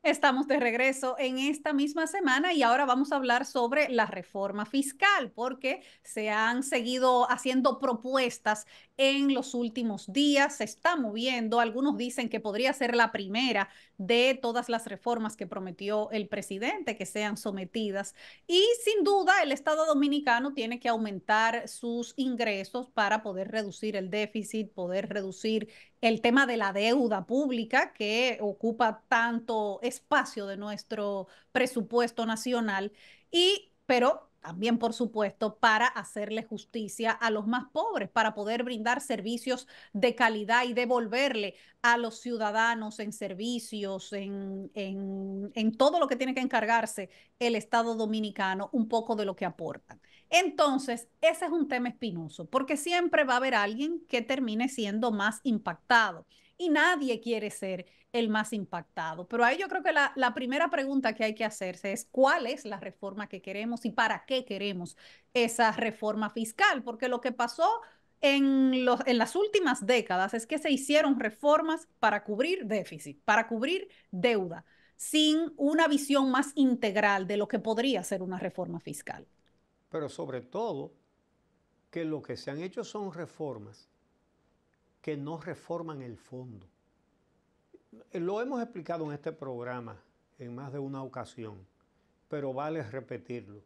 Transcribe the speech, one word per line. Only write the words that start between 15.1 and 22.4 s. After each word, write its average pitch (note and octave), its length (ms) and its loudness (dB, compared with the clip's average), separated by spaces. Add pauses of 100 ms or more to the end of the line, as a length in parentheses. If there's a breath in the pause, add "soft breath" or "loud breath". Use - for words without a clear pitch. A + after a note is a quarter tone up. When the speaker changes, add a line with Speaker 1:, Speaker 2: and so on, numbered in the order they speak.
Speaker 1:
que G3+ 100 -8
prometió G3+ 640 -4
el G#3+ 160 -2
presidente A3 680 -6
que F#3 80 -8
sean G#3 320 -4
sometidas. G3 760 -6 (320 loud breath)
Y F4+ 160 4 (220)
sin G#4 220 4
duda, G4 360 6
el C#4+ 120 2
Estado D#4 320 0
dominicano C#4+ 680 2
tiene A#3+ 280 -4
que A#3+ 80 0
aumentar A3 800 0
sus A#3 480 -6
ingresos A#3+ 720 -2